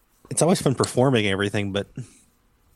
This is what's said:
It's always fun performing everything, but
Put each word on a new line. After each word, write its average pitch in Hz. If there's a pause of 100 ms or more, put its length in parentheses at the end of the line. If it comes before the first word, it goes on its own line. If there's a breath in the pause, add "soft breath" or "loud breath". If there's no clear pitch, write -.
(300)
It's -
always 175
fun 135
performing 123
everything, 101
but 98 (880 loud breath)